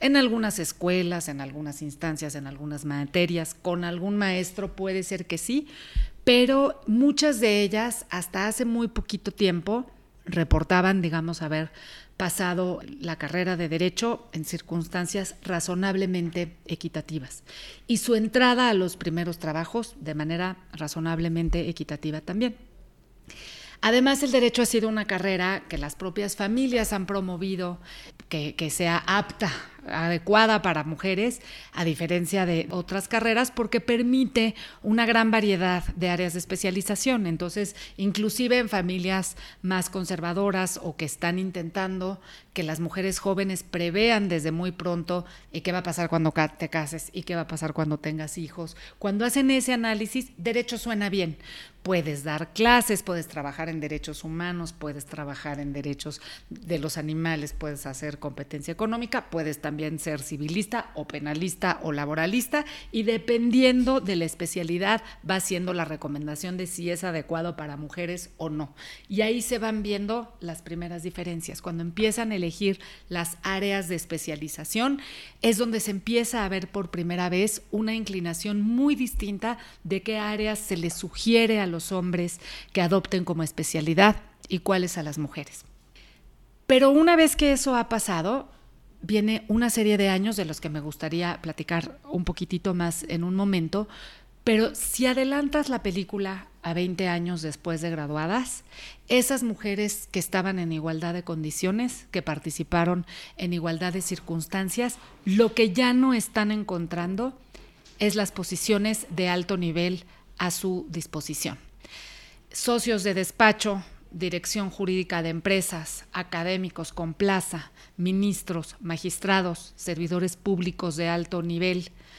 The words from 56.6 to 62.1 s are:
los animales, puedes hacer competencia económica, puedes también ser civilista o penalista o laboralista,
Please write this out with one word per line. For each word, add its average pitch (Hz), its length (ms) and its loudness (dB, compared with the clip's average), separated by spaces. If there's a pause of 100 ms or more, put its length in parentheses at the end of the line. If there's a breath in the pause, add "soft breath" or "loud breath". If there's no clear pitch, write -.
los 151 200 -4
animales, 156 580 -2
puedes 147 300 -8
hacer 143 320 -8
competencia 143 520 -8
económica, 226 600 -2
puedes 151 320 -4
también 151 360 -4
ser 151 220 -4
civilista 165 720 -4
o 147 140 -8
penalista 160 720 -2
o 160 100 -2
laboralista, 170 720 0 (260 loud breath)